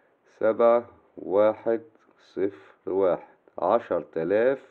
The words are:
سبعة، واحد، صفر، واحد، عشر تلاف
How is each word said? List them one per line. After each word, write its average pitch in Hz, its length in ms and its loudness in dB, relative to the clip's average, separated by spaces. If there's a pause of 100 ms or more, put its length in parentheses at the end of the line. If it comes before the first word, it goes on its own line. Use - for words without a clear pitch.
(380)
سبعة، 117 520 2 (260)
واحد، 107 640 0 (360)
صفر، - 540 -8 (140)
واحد، 90 420 -2 (300)
عشر 95 440 0
تلاف 110 560 -2 (120)